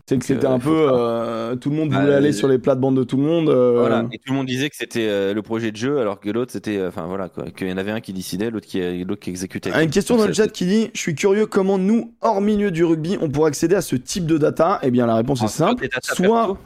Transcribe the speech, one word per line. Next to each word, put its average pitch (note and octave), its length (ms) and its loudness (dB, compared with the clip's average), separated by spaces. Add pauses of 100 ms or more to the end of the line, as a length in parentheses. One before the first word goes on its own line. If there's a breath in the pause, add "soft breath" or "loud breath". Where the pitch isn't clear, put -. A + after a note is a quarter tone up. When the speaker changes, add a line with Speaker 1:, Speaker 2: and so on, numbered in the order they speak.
Speaker 1:
C'est C3+ 60 2
que B2 60 0
Speaker 2:
Donc, - 20 -10
Speaker 1:
c'était C3+ 240 0
Speaker 2:
euh, C3 80 2
Speaker 1:
un B2 40 0
Speaker 2:
faut C#3+ 120 0
Speaker 1:
peu, D#3+ 160 4
Speaker 2:
pas C3 60 4
Speaker 1:
euh, A#2 640 -2
tout C3 140 -6
le D3 60 -2
monde D#3 160 -2
Speaker 2:
Bah, C3 100 2
Speaker 1:
voulait C#3+ 140 4
aller C#3+ 140 4
Speaker 2:
euh, D3 40 0
Speaker 1:
sur - 140 0
les C3 100 4
plates-bandes C3+ 400 2
de C3 60 2
tout B2 120 -2
le C3+ 60 2
monde, D#3+ 260 2
euh. B2 320 4
Speaker 2:
voilà. A#2 320 2
Et A2 60 -14
tout - 140 -12
le C3+ 60 0
monde C3+ 100 -2
disait C3 240 -2
que - 40 -20
c'était, A2+ 320 -4
euh, G2+ 280 0
le A2 80 -2
projet A2+ 280 -4
de G#2+ 60 -14
jeu, C3+ 220 0
alors G2+ 200 -2
que G2+ 120 -4
l'autre, B2 200 -2
c'était, G#2 260 -4
euh, F#2 100 -2
enfin, E2+ 180 -8
voilà, F#2 240 -6
quoi, D2 220 -10
qu'il - 160 -8
y F#2 40 -4
en F#2 60 -4
avait F#2+ 140 -4
un A2+ 100 -4
qui - 100 -14
décidait, F#2 380 -6
l'autre G#2+ 160 -8
qui, F2+ 380 -4
l'autre G2+ 180 -8
qui - 80 -10
exécutait, F2+ 400 -8
Speaker 1:
Ah, - 40 -2
Speaker 2:
quoi. D3+ 100 2
Speaker 1:
une D#3+ 80 0
question G3+ 240 0
Speaker 2:
Donc, A3 80 4
Speaker 1:
dans G#3 60 2
le E3 40 -2
Speaker 2:
ça, G3+ 100 2
Speaker 1:
chat G#3+ 40 2
Speaker 2:
c'est - 60 -10
Speaker 1:
qui F3+ 120 -4
dit, « G#3 300 2
Je - 40 -6
suis E3+ 140 -4
curieux G3+ 320 2
comment G3 320 2
nous, G3+ 440 0
hors G#3+ 200 2
milieu G#3 300 2
du E3 120 0
rugby, E3 380 0
on D#3+ 80 -2
pourrait D3+ 200 2
accéder E3 260 2
à F#3+ 60 2
ce - 140 -2
type E3 300 -4
de D#3+ 140 2
data. » D#3+ 420 2
Eh C3+ 80 0
bien, B2 160 4
la A2+ 100 2
réponse A#2+ 280 0
Speaker 2:
Ah, - 20 2
Speaker 1:
est - 40 0
Speaker 2:
c'est D#3 140 -2
pas F#3 60 4
Speaker 1:
simple. B3 140 -2
Speaker 2:
des B2+ 60 -6
data B2+ 260 -6
Speaker 1:
Soit F#3 120 2
Speaker 2:
perso. A3 380 2